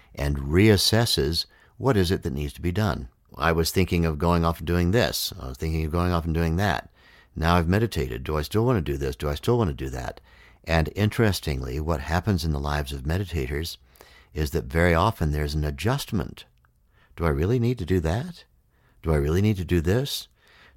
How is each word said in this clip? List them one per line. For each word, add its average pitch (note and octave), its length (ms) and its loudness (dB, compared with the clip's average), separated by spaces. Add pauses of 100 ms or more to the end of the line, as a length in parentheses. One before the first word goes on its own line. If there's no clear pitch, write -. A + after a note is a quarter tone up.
(160)
and C#2+ 220 -2
reassesses F2+ 1080 4 (320)
what A2+ 200 2
is F2+ 140 2
it F2+ 120 -2
that D2+ 100 -4
needs C#2+ 200 -6
to - 80 -14
be F2 100 -2
done. F2+ 380 -2 (260)
I E2 160 0
was E2 200 2
thinking F2 340 2
of D#2 120 -2
going E2+ 280 2
off E2 140 0
and D#2+ 80 -8
doing F2 240 2
this. G#2 480 0
I B1+ 80 -10
was B1+ 100 -10
thinking D#2+ 280 -2
of D2+ 60 -4
going F2 200 0
off E2 140 0
and E2 80 0
doing E2 240 2
that. F#2 320 -2 (460)
Now D#2+ 200 2
I've E2+ 120 4
meditated. D2+ 560 0
Do D2+ 140 -2
I D2+ 40 0
still G#2 240 0
want B2+ 120 2
to D2 140 -2
do C#2 60 -2
this? C#2 180 -4
Do D#2 120 -6
I C#2+ 80 -2
still - 220 0
want G#2+ 120 2
to C#2 60 -4
do C2 140 -8
that? B1+ 320 -10 (420)
And D#2+ 320 2
interestingly, D#2+ 840 0
what D#2 220 -2
happens E2+ 440 0
in D#2+ 60 0
the C#2+ 80 0
lives D2 340 -4
of C2+ 100 -10
meditators D#2 760 -4 (560)
is D2+ 180 -2
that B1+ 140 -2
very E2 280 2
often E2+ 380 2
there's D2 240 -2
an D2+ 80 0
adjustment. D#2+ 800 -4 (720)
Do E2 100 -2
I E2 40 4
really F2 300 2
need A#2 200 0
to F2+ 60 -6
do F2+ 160 2
that? A#2 420 -4 (600)
Do D#2+ 100 0
I D#2 40 4
really D2+ 240 2
need G#2+ 160 2
to F2+ 80 -4
do E2+ 160 2
this? A2 460 -2 (500)